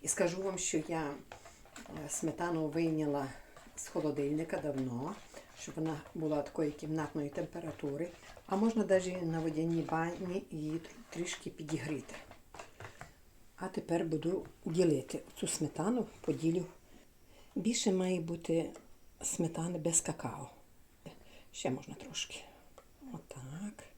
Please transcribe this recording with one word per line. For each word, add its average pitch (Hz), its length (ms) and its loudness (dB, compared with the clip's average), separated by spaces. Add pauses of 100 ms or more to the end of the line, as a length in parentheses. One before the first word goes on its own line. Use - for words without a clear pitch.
І 135 60 -4
скажу 180 340 2
вам, 190 160 0
що - 200 0 (100)
я, 156 260 0 (920)
е, 143 40 -8
сметану 160 580 0
вийняла 151 640 2 (460)
з - 120 -8
холодильника 151 720 2
давно, 135 580 -2 (440)
щоб - 160 -10
вона 156 260 0 (120)
була 151 280 2
такої 147 300 0
кімнатної 151 580 -2
температури. 160 800 -4 (380)
А 190 80 2
можна 220 300 6
навіть 180 360 4
на 165 180 2
водяній 165 420 2
бані 175 680 0
її 151 200 -2
тр-, 165 220 -4 (160)
трішки - 400 -4
підігріти. 151 680 -4 (1400)
А 185 120 -4
тепер 170 380 2
буду 160 400 2 (200)
ділити 160 540 4 (200)
цю 185 80 0
сметану, 208 580 2 (160)
поділю. 165 440 2 (920)
Більше 220 360 4
має 185 280 4
бути 170 500 2 (520)
сметани 165 580 0
без 165 220 4
какао. - 480 -4 (1040)
Ще - 180 -2
можна 131 240 -2
трошки. - 500 -8 (680)
Отак. 165 680 -10 (140)